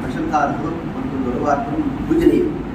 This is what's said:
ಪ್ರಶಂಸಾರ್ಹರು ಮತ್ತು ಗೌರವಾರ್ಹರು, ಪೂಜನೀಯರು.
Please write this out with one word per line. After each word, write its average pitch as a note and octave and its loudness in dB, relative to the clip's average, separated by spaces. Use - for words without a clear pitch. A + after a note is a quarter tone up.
ಪ್ರಶಂಸಾರ್ಹರು - 0
ಮತ್ತು - -4
ಗೌರವಾರ್ಹರು, - 0
ಪೂಜನೀಯರು. - 4